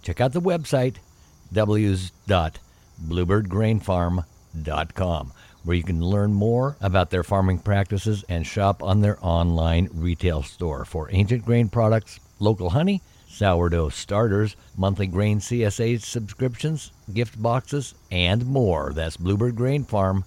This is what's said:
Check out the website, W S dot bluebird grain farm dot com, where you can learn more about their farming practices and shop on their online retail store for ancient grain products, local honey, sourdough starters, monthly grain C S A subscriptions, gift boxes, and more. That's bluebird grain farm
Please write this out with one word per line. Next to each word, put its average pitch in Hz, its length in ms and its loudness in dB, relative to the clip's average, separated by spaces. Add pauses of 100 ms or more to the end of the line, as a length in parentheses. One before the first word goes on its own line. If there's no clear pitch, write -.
Check - 180 -6
out 127 120 2
the 170 80 0
website, 151 560 0 (560)
W 104 400 2
S 92 180 -4 (160)
dot 87 320 2 (400)
bluebird 90 520 0
grain 110 280 2
farm 90 460 0 (380)
dot 76 320 -4
com, 80 380 -4 (320)
where 87 120 0
you 85 60 0
can 82 180 -2
learn 101 320 2
more 117 480 0
about 92 300 2
their 92 120 0
farming 95 360 2
practices 101 720 -2
and 85 180 -2
shop 98 360 0
on 98 200 2
their 104 180 2
online 85 720 2
retail 82 500 -2
store 71 440 -8
for 80 260 -8
ancient 104 320 2
grain 117 240 2
products, 110 500 0 (200)
local 98 320 0
honey, 175 320 0 (260)
sourdough 85 600 0
starters, 104 680 0 (220)
monthly 98 280 0
grain 101 340 0
C 120 240 -2
S 101 160 -2
A 117 180 0
subscriptions, 123 960 -6 (200)
gift 113 300 -4
boxes, 127 520 -2 (160)
and 95 360 2
more. 90 480 0
That's 80 220 -4
bluebird 101 400 0
grain 131 280 0
farm 95 420 0